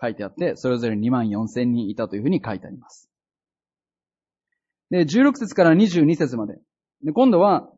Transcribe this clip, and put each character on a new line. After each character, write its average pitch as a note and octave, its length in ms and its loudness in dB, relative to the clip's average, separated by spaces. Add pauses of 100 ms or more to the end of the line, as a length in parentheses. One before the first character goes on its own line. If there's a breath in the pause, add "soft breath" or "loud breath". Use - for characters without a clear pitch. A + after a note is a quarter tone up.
書 B2 80 -4
い G#2+ 60 -6
て G#2 80 -12
あ G2+ 60 -8
っ F2+ 60 -16
て、 - 200 -4
そ - 160 -4
れ B2 80 -2
ぞ A#2 100 -4
れ A2 80 -2
二 G#2+ 140 -2
万 B2 180 0
四 G#2+ 200 -4
千 B2 240 -2
人 A#2 160 -4
い G#2 80 -8
た A2+ 100 -4
と G2 80 -10
い G2+ 60 -6
う - 20 -8
ふ A#2+ 40 -4
う - 20 0
に F3 160 0
書 A2+ 80 -6
い F#2+ 80 -10
て - 80 -20
あ - 20 -18
り G2 80 -18
ま - 100 -20
す。 - 220 -20 (1800)
で、 F3 160 2
十 G3+ 180 4
六 C#4+ 120 2
節 A3 200 -8
か F#3+ 80 4
ら D#3+ 100 6
二 G3+ 140 4
十 E3+ 160 2
二 D#3+ 100 4
節 C3+ 220 -4
ま A2 100 -6
で。 A2 140 -16 (440)
で、 D#3 80 -4
今 B3 200 4
度 F3 80 4
は、 F3+ 360 2